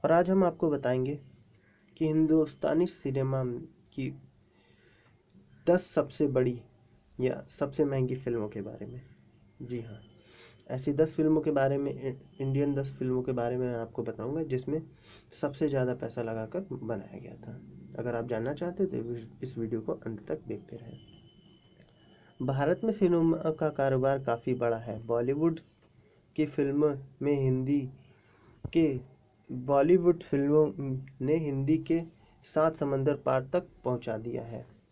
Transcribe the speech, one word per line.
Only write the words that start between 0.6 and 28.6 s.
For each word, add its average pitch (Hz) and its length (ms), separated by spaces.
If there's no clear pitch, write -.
बताएंगे 131 500
कि 160 100
हिंदुस्तानी 156 800
सिनेमा 135 580
की 135 280
दस 180 200
सबसे 143 400
बड़ी 127 340
या 127 280
सबसे 143 360
महंगी 131 320
फिल्मों 117 320
के 104 140
बारे 104 240
में। 123 160
जी 120 180
हाँ, 110 200
ऐसी 135 220
दस 160 200
फिल्मों 156 280
के 151 100
बारे 139 280
में, 139 140
इ-, 131 240
इंडियन 139 340
दस 135 240
फिल्मों 127 240
के 131 100
बारे 120 240
में 127 120
मैं 120 100
आपको 117 240
बताऊंगा, 117 400
जिसमें 143 400
सबसे 143 280
ज़्यादा 127 260
पैसा 120 280
लगाकर 113 380
बनाया 113 580
गया - 160
था। - 260
अगर 120 160
आप 117 140
जानना 120 260
चाहते 180 280
हैं, 190 100
तो 117 240
इस 131 160
वीडियो 113 220
को 110 120
अंत 113 360
तक 156 200
देखते 117 280
रहें। 117 220
भारत 139 420
में 226 80
सिनेमा 165 580
का 156 200
कारोबार 135 540
काफ़ी 120 300
बड़ा 117 240
है। 113 280
बॉलीवुड 139 540
की 151 100
फिल्म 143 520
में 143 120
हिंदी 131 560